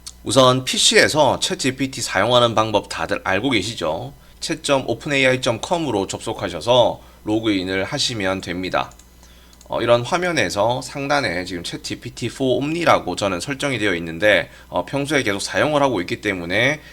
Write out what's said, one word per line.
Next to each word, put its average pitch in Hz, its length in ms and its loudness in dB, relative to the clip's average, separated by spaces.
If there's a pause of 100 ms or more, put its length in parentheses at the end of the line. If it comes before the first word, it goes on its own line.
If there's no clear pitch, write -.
(220)
우선 127 420 4
피씨에서 139 760 2
챗지피티 135 600 -4
사용하는 117 540 2
방법 107 340 0
다들 82 360 -6
알고 101 260 0
계시죠? 101 600 -2 (260)
챗 160 240 -6
점 135 240 2
오픈 139 260 -4
에이아이 131 280 4
점 117 200 -2
컴으로 131 460 0
접속하셔서 104 960 0 (240)
로그인을 98 580 0
하시면 95 580 -2
됩니다. 87 520 -4 (800)
어, 76 80 -2
이런 120 220 4
화면에서 123 800 0
상단에 135 640 -2
지금 87 160 -8
챗지피티 117 760 -10
포 131 220 0
옴니라고 135 580 0
저는 95 240 -2
설정이 135 380 -4
되어 101 160 0
있는데, 85 560 2 (180)
어, 87 160 -2
평소에 139 380 -2
계속 101 180 -2
사용을 139 420 0
하고 120 200 2
있기 101 180 -6
때문에 104 600 0 (120)